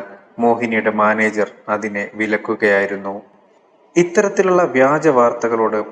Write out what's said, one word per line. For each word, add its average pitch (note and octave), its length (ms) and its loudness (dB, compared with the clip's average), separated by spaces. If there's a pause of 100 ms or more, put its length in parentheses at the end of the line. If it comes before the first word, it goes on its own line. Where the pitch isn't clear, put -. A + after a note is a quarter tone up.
(400)
മോഹിനിയുടെ A2+ 520 0 (100)
മാനേജർ G#2+ 480 0 (200)
അതിനെ G#2 360 -4 (100)
വിലക്കുകയായിരുന്നു. G2+ 1000 -2 (800)
ഇത്തരത്തിലുള്ള F#3 680 2
വ്യാജ C#3+ 440 2 (120)
വാർത്തകളോട് A2+ 600 0 (120)